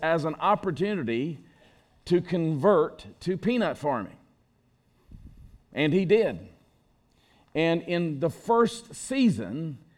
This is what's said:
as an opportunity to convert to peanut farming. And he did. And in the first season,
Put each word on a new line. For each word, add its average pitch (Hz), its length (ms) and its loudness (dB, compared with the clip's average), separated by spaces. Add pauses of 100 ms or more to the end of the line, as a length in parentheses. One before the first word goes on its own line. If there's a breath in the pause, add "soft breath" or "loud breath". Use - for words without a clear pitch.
as 160 240 2
an 160 80 -4
opportunity 165 1040 -2 (640 soft breath)
to 175 160 4
convert 165 880 2 (140)
to 185 180 -4
peanut 214 400 0
farming. 123 400 -4 (1500)
And 147 220 0
he 190 100 2
did. 185 420 2 (1080 soft breath)
And 165 280 2
in 170 380 -2
the 165 100 0
first - 640 0
season, 156 840 0 (200 soft breath)